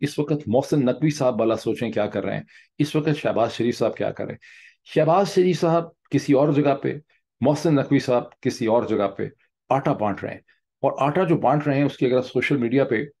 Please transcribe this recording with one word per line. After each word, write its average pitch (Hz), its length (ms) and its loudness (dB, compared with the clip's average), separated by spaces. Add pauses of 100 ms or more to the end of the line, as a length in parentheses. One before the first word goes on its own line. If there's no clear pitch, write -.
इस - 180 -10
वक्त 151 280 -2
मोहसिन 131 420 2
नकवी 147 220 0
साहब 127 240 0
भला 113 200 0
सोचें 110 360 -4
क्या 104 160 -2
कर 101 160 -6
रहे 98 120 -4
हैं, 107 100 -8 (340)
इस 147 160 -2
वक्त 156 140 0
शहबाज 117 400 0
शरीफ 117 260 -2
साहब 113 180 0
क्या 104 180 -4
कर 104 120 -8
रहे 107 100 -10
हैं। 110 60 -18 (460)
शहबाज 165 420 2
शरीफ 185 300 2
साहब 170 340 0 (200)
किसी 143 220 2
और 147 200 4
जगह 143 200 2
पे, - 280 -6 (420)
मोहसिन 147 360 2
नकवी 135 200 2
साहब 123 300 0 (140)
किसी 120 240 -2
और 110 200 2
जगह 104 200 0
पे - 240 -8 (400)
आटा 139 220 0
बांट 104 300 -4
रहे - 100 -6
हैं। - 80 -18 (420)
और 139 160 0
आटा 147 240 2
जो 165 140 2
बांट 139 300 2
रहे 135 100 2
हैं, 143 80 2
उसकी 135 200 -2
अगर 123 120 2
आप 123 60 0
सोशल 131 340 -2
मीडिया 123 260 2
पे 131 220 -2 (160)